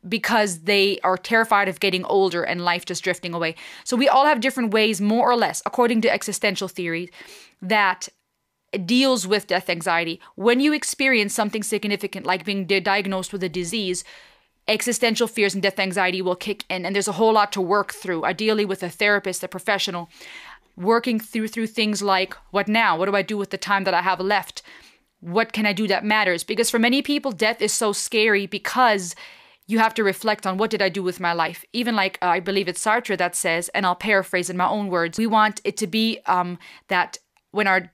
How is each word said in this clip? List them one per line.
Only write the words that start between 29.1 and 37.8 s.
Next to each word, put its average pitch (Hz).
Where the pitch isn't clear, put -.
you 220
have 226
to 220
reflect 208
on, 185
"What 220
did 214
I 190
do 196
with 180
my 175
life?" 165
Even, 240
like, 196
uh, 185
I 175
believe 190
it's 180
Sartre 220
that 175
says, 170
and 196
I'll 180
paraphrase 185
in 180
my 185
own 202
words, 170
we 226
want 214
it 202
to 214
be, 220
um, 180
that 180
when 202
our 185